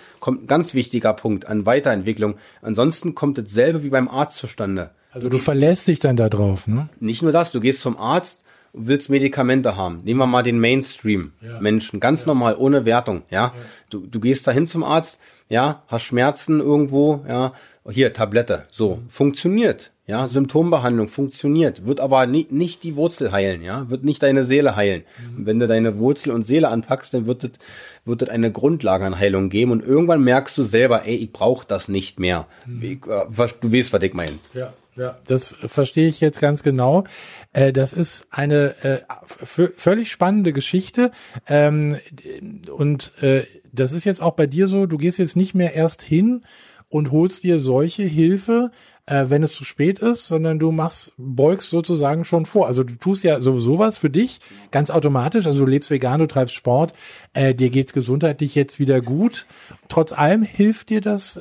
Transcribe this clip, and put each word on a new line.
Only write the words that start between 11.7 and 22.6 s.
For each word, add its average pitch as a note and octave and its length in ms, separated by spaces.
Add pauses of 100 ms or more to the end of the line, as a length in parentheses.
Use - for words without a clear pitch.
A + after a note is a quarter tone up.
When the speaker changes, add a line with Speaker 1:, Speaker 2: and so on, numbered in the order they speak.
Speaker 2:
Ja. - 20
Speaker 1:
ganz B2+ 220
Speaker 2:
Ja. - 40
Speaker 1:
normal, B2 320
ohne C3+ 260
Wertung, A2+ 460
ja. F#2 160
Speaker 2:
Ja. A#2+ 60 (360)
Speaker 1:
Du, G2 160
du A#2 140
gehst B2+ 300
dahin C3+ 180
zum E3 160
Arzt, D#3+ 380 (280)
ja, C3+ 380
hast A#2 160
Schmerzen C#3+ 560
irgendwo, C#3+ 720
ja, B2+ 240 (360)
hier, A2+ 240
Tablette, G#2+ 600
so, G2 240
Speaker 2:
Mhm. A#2+ 140
Speaker 1:
funktioniert. F3 800 (140)
Ja, B2 220
Symptombehandlung C3+ 800
funktioniert, C#3 800
wird C#3 120
aber C3 280
ni-, D3+ 240
nicht E3 320